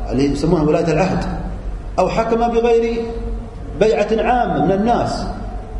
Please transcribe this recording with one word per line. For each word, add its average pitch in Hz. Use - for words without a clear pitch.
اللي 135
يسمونه 160
ولاية 165
العهد، 180
أو 180
حكم 226
بغير 233
بيعة 208
عامة 202
من 180
الناس، 196